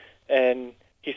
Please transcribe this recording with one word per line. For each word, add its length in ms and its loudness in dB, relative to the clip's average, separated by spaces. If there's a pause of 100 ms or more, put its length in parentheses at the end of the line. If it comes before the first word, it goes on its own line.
(280)
and 460 2 (300)
he's 140 -8